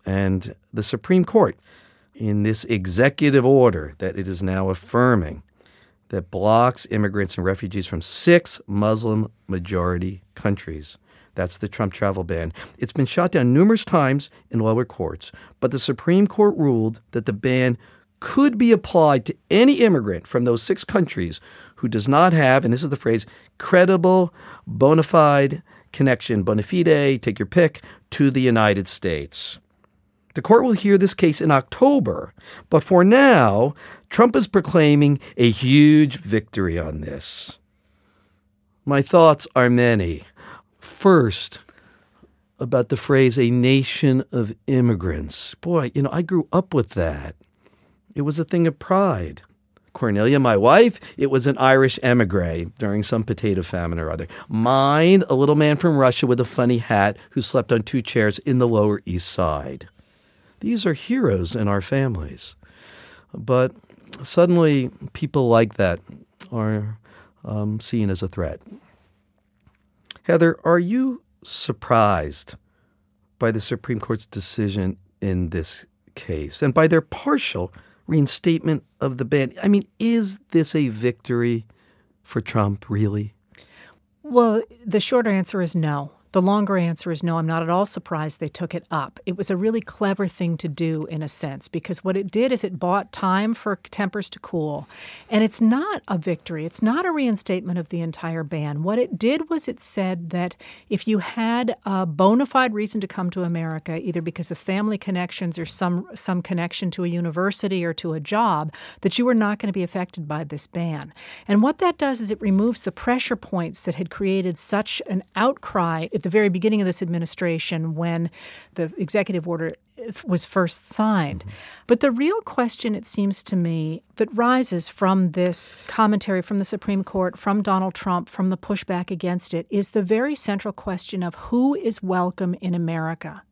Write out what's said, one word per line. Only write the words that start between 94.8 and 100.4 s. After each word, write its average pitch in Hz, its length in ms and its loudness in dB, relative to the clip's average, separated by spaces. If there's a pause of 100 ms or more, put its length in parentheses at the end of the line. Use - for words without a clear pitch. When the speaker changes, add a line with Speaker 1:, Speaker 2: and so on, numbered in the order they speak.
Speaker 2:
And 220 120 2
it's 220 200 0
not 285 440 0
a 185 120 -4
victory. 160 480 -6
It's - 160 -8
not 277 240 0
a 349 60 -2
reinstatement 190 640 -2
of 165 100 -8
the 170 140 -6
entire 165 420 -6
ban. 147 380 -6
What 208 160 -2
it 247 200 -4
did 302 300 -2
was 320 200 -4
it 233 120 -10
said 185 480 -6
that 180 260 -6 (360)